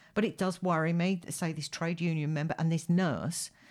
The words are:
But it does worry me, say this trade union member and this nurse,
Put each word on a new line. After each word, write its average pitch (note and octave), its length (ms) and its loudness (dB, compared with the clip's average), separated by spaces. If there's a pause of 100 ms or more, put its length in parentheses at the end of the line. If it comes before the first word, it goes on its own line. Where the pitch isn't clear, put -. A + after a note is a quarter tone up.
(140)
But G3+ 100 2
it - 140 -4
does F#3 240 -2
worry E3 300 2
me, F3 360 2
say E3 240 -4
this D3+ 160 -6
trade E3+ 320 -4
union D#3+ 320 0
member D3+ 240 0
and D#3+ 140 2
this E3 180 0
nurse, E3+ 600 2 (200)